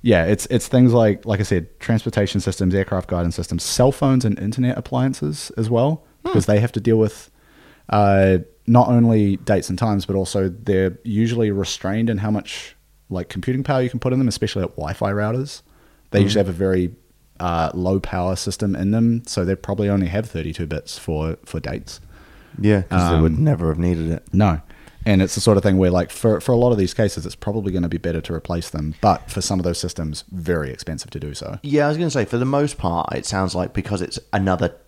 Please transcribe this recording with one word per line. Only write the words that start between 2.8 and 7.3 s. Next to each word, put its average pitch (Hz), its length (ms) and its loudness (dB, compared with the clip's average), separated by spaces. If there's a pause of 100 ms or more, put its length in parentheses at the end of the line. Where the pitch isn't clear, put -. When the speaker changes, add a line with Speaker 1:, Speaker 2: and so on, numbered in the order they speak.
Speaker 1:
guidance 87 300 -2
systems, 87 260 -6
cell 127 300 2
phones 131 320 2
and 104 120 2
internet 123 400 -2
appliances 135 800 -4
as 113 120 -2
well, 127 340 2 (220)
Speaker 2:
Hmm. 370 80 -2
Speaker 1:
'cause 98 120 4
they 104 140 4
have 117 140 0
to 110 80 -4
deal 113 160 4
with, - 340 -2 (580)